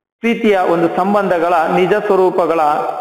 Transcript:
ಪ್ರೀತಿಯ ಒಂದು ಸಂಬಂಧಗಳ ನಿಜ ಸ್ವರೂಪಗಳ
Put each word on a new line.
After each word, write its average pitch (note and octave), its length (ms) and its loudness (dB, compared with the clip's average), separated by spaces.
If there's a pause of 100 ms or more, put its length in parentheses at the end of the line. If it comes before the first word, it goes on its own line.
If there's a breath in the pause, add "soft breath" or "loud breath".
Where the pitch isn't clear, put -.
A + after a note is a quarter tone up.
(180)
ಪ್ರೀತಿಯ A3+ 400 0
ಒಂದು E3+ 380 0
ಸಂಬಂಧಗಳ F#3 580 0
ನಿಜ F3 400 0
ಸ್ವರೂಪಗಳ F#3 680 0 (400)